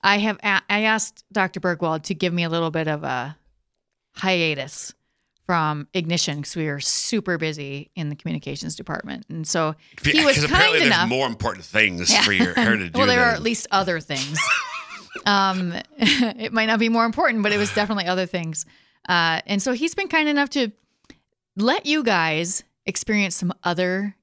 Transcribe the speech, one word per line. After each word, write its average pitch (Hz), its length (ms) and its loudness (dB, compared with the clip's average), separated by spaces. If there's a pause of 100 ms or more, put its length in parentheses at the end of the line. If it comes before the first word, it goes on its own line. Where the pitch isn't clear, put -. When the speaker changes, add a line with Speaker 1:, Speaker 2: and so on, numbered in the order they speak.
Speaker 1:
I 202 180 4
have 208 180 0
a-, 202 320 0
I 208 140 2
asked 220 500 -2
Doctor 185 260 -2
Bergwald 160 440 -2
to 165 120 -4
give 175 160 0
me 170 120 0
a 165 60 -2
little 165 220 0
bit 160 160 -2
of 151 160 -4
a 131 320 -6 (800)
hiatus 160 800 0 (520)
from 151 480 0
Ignition 160 500 -2
'cause - 120 -2
we 160 120 -2
were 143 120 -4
super - 580 -2
busy 147 580 -6
in 156 140 -4
the 147 60 -6
communications 151 600 -8
department. - 540 -12
And 160 180 -6
so 156 280 0 (280)
Speaker 2:
Be-, - 80 2
Speaker 1:
he 311 140 4
was 269 100 6
Speaker 2:
'cause 147 100 4
Speaker 1:
kind 269 80 0
Speaker 2:
apparently 415 320 4
Speaker 1:
enough. 190 140 4
Speaker 2:
there's 233 100 2
more 131 180 0
important 107 380 -6
things 90 460 2
Speaker 1:
Yeah. 104 100 4
Speaker 2:
for 101 100 4
your, 92 220 2
her 113 240 2
to 90 120 -4
Speaker 1:
<laughs> - 0 -
Speaker 2:
do - 80 -4
Speaker 1:
Well, 262 100 4
there 247 140 4
are 247 100 4
Speaker 2:
than 226 40 0
Speaker 1:
at 170 60 -6
least 226 300 -2
other 190 280 0
things. 143 440 -4
<laughs> 1077 60 0 (760)
Um, 190 480 2 (120)
<laughs> - 120 -20
it 240 560 0
might 220 140 2
not 220 120 2
be 226 80 2
more 226 160 2
important, 233 380 0
but 208 100 2
it 208 60 2
was 202 160 0
definitely 208 320 0
other 185 220 0
things. 165 380 -6 (440)
Uh, 165 380 2
and 202 140 0
so 254 120 2
he's 302 220 0
been 392 120 -2
kind 311 220 2
enough 285 220 0
to 240 200 0 (880)
let 247 300 0
you 294 160 0
guys 170 600 0 (220)
experience 196 500 0
some 175 160 0 (120)
other 185 600 -2